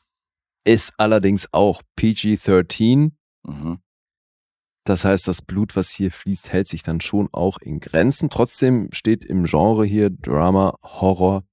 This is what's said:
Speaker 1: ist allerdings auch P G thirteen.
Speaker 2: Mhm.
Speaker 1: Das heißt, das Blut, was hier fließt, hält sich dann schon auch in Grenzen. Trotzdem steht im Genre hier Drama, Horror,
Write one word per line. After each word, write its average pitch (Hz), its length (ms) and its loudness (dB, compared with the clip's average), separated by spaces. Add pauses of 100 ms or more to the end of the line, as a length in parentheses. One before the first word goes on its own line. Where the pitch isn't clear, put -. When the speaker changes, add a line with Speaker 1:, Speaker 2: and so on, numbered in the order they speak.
(640)
Speaker 1:
ist 110 320 4
allerdings 101 560 2
auch 95 300 2 (120)
P 113 180 0
G 107 240 -2
thirteen. 113 800 2 (280)
Speaker 2:
Mhm. 76 340 -10 (1080)
Speaker 1:
Das 98 220 -2
heißt, 98 220 0
das 92 160 -4
Blut, 101 320 -6
was 95 160 -2
hier 95 200 -4
fließt, - 400 -8
hält 95 160 -2
sich 80 160 -10
dann 82 160 -4
schon 104 320 -2
auch 90 280 -2
in - 200 -10
Grenzen. 127 520 0
Trotzdem 123 600 0
steht 110 320 -2
im 90 220 -2
Genre 104 400 2
hier 101 240 2
Drama, 87 720 0
Horror, 95 720 0